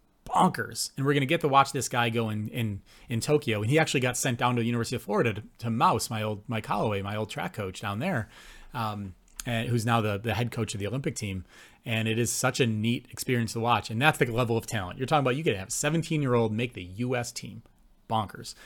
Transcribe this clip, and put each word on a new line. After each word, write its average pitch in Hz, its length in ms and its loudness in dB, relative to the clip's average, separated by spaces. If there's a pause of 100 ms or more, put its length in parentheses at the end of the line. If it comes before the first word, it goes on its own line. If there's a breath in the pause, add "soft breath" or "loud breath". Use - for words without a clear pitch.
(260)
bonkers. - 720 0
And 135 100 -2
we're 143 80 4
gonna 143 120 2
get 165 160 0
to - 60 2
watch 170 240 6
this 131 180 -2
guy 117 200 2
go 113 200 0
in, 107 200 -2
in, 107 320 -2 (280 soft breath)
in 117 100 0
Tokyo. 110 420 2
And 107 80 0
he 147 80 4
actually 156 220 2
got 123 160 0
sent 123 240 0
down 123 160 2
to 120 60 2
the 113 40 0
University 120 300 0
of - 80 -6
Florida 160 300 2
to, 107 100 -10 (160)
to 117 100 -4
Mouse, 131 400 2
my 110 140 -2
old, 104 240 -4
Mike 110 180 -4
Holloway, 131 360 0
my 101 140 -4
old 107 140 -4
track 170 240 -6
coach 95 280 -8
down 104 180 -4
there, 147 300 -2 (440 loud breath)
um, 104 420 -6 (300)
and 113 240 -2
who's 113 160 0
now 117 160 4
the, 104 160 0
the 110 160 -2
head 117 160 0
coach 113 240 -4
of 104 60 -6
the 101 80 -2
Olympic 135 280 -4
team. 95 300 -6 (400 loud breath)
And 113 220 0
it 110 100 0
is 117 140 2
such - 280 0
a 135 60 4
neat 110 460 0
experience 120 420 -2
to 117 60 -4
watch. 113 300 2
And 113 120 -2
that's 151 160 4
the 147 100 2
level 117 280 2
of 110 100 0
talent. 92 320 -4
You're 123 100 -4
talking 147 160 4
about, 127 120 2
you 156 80 -4
could 127 140 2
have 95 100 -8
a - 40 -14
seventeen-year-old 143 840 2
make 120 200 -2
the 92 100 -10
U 113 320 -4
S 120 160 -4
team. 107 320 -12 (460)
Bonkers. 110 460 -2 (100)